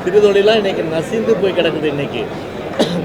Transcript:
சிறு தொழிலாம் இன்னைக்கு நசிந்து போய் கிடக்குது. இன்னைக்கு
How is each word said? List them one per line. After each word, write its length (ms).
சிறு 200
தொழிலாம் 380
இன்னைக்கு 220
நசிந்து 480
போய் 160
கிடக்குது. 380
இன்னைக்கு 260